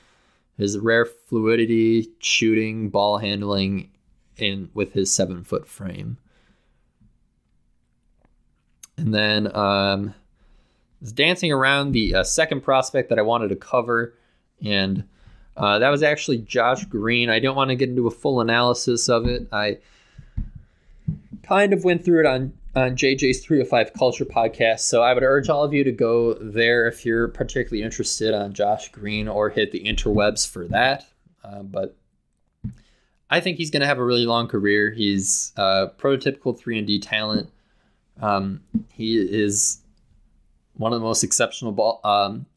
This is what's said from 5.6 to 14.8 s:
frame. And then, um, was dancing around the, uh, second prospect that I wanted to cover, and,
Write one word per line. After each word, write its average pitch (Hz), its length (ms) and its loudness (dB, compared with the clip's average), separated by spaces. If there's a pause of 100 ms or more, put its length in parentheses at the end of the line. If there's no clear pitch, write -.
frame. 98 500 -12 (2750)
And 113 180 -2
then, 107 400 0
um, 98 600 0 (840)
was 110 120 -14
dancing 165 400 0
around 139 400 2
the, 107 220 0
uh, 95 100 2
second 156 380 -2
prospect 131 480 0
that 113 80 2
I 110 40 4
wanted 113 260 0
to 98 80 -2
cover, 117 580 -2 (480)
and, 98 420 -2 (520)